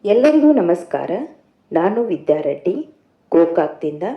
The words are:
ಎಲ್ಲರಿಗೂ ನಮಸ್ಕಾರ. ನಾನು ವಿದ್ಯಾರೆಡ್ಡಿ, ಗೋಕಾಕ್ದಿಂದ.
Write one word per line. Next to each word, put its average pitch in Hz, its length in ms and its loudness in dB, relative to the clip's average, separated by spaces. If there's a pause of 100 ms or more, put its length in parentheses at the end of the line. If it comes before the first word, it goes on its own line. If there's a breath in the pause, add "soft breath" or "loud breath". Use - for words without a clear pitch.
ಎಲ್ಲರಿಗೂ 285 480 4
ನಮಸ್ಕಾರ. 170 580 -2 (600)
ನಾನು 202 320 0
ವಿದ್ಯಾರೆಡ್ಡಿ, 156 840 -4 (420)
ಗೋಕಾಕ್ದಿಂದ. 156 720 0 (140)